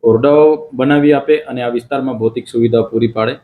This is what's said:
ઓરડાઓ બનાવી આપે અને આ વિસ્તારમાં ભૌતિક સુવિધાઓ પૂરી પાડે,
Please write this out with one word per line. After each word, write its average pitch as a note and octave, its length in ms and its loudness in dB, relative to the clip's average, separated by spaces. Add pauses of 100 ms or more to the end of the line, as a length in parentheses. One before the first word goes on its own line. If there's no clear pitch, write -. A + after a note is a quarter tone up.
ઓરડાઓ D3 680 2
બનાવી D3 400 2
આપે D3 240 0
અને B2+ 240 -8
આ A#2+ 80 -4
વિસ્તારમાં B2 480 -6
ભૌતિક A2+ 300 -4
સુવિધાઓ A#2 360 0
પૂરી A2+ 240 -2
પાડે, A2+ 360 -4